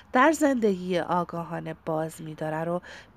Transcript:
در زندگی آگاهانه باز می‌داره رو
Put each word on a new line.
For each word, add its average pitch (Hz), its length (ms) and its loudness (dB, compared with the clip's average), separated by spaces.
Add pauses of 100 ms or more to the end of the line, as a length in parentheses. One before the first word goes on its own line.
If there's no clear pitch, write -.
(120)
در 269 200 8
زندگی 214 680 2
آگاهانه 165 800 -4 (100)
باز 160 360 -4
می‌داره 156 420 -6
رو 175 180 -4 (340)